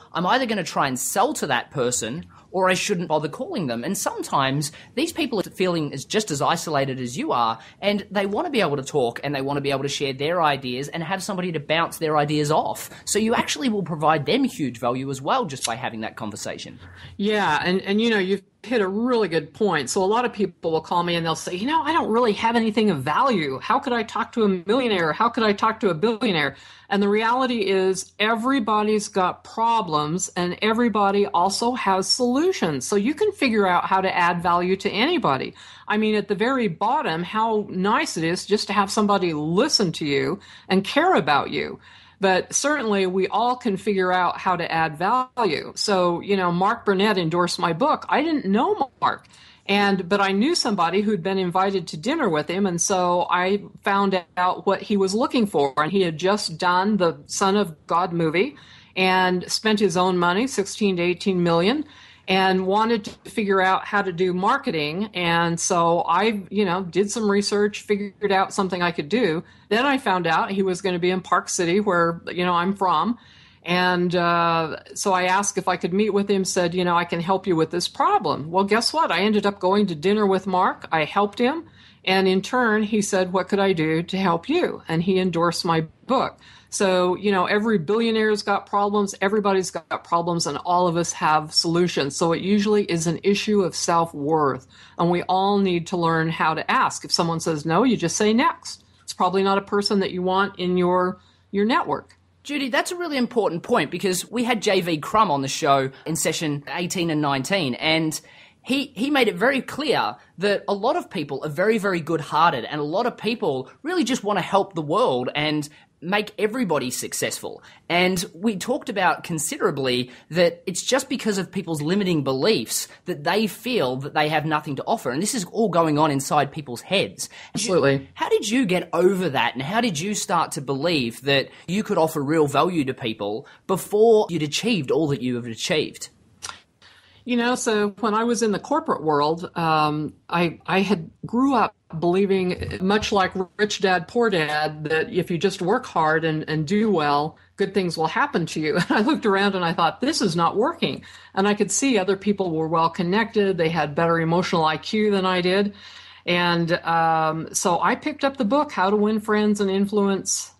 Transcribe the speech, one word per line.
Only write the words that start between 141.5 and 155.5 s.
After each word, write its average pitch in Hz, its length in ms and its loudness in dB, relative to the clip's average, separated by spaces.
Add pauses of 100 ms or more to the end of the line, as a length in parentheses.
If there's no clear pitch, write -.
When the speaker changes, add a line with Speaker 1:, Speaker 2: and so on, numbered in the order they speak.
Speaker 2:
up 208 220 0 (240)
believing, 185 800 0
much 202 320 0
like 185 200 2 (260)
Rich 208 240 -2
Dad, 180 260 2
Poor 233 200 2
Dad, 151 580 -2
that 160 260 0
if 170 180 -2
you 170 80 -2
just 190 240 0
work 233 240 0
hard 160 380 2
and, 156 240 0
and 156 180 -2
do 208 240 2
well, 147 480 0 (160)
good 196 200 -4
things 180 220 -2
will 160 120 0
happen 220 380 0
to - 140 -6
you. 151 140 0
<laughs> 175 140 0
And - 20 -2
I 285 120 2
looked 233 220 0
around 196 300 2
and 180 100 0
I 165 80 0
thought, 165 280 0
"This 285 200 0
is 190 140 0
not 170 220 2
working." 226 480 -2 (280)
And 196 140 2
I 208 80 4
could 202 160 0
see 269 260 0
other 190 200 0
people 196 340 -2
were 160 160 -2
well 165 240 2
connected. 196 640 0
They 165 120 2
had 151 260 -2
better 165 240 2
emotional 165 460 2
I 156 140 2
Q 214 340 0
than 196 120 0
I 185 180 2
did. 202 320 2 (520)